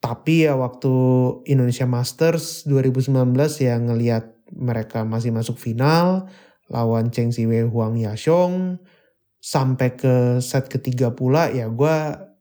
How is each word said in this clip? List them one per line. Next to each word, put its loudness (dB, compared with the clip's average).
tapi 2
ya 0
waktu -2
Indonesia 2
Masters -2
dua 2
ribu 2
sembilan 2
belas 0
ya 2
ngelihat -2
mereka -4
masih -2
masuk -4
final 0
lawan -2
Cheng -2
Siwei, 0
Huang -2
Yaxiong 0
sampai 0
ke 2
set -4
ketiga -2
pula, 0
ya -4
gua 0